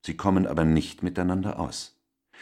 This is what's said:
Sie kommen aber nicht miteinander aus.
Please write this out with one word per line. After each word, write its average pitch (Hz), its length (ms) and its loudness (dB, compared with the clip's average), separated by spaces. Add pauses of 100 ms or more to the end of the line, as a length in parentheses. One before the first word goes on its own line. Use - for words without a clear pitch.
Sie 82 120 -6
kommen 95 280 2
aber 80 200 0
nicht 80 360 2
miteinander 92 580 -2
aus. - 400 -8 (420)